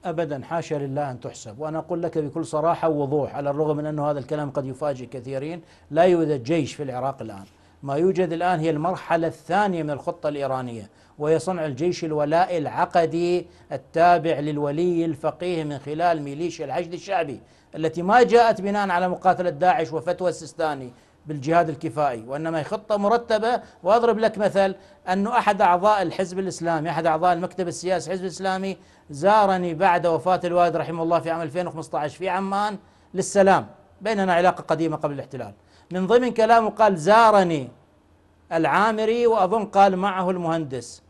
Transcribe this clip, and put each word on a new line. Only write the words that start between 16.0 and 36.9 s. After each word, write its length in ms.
ميليشيا 440
الحشد 280
الشعبي، 460
التي 260
ما 220
جاءت 380
بناء 280
على 200
مقاتلة 400
داعش 440
وفتوى 360
السيستاني 640
بالجهاد 440
الكفائي، 580
وإنما 320
هي 40
خطة 340
مرتبة. 640
وأضرب 360
لك 180
مثل 380
أنه 280
أحد 240
أعضاء 400
الحزب 380
الإسلامي، 500
أحد 160
أعضاء 280
المكتب 340
السياسي 420
الحزب 140
الإسلامي، 540
زارني 640
بعد 340
وفاة 360
الوالد 320
رحمه 280
الله 160
في 120
عام 100
ألفين 260
وخمسة 320
عشر 180
في 120
عمان 480
للسلام، 540
بيننا 320
علاقة 280
قديمة 360
قبل 160
الاحتلال. 400
من 160
ضمن 240
كلامه 380
قال: 280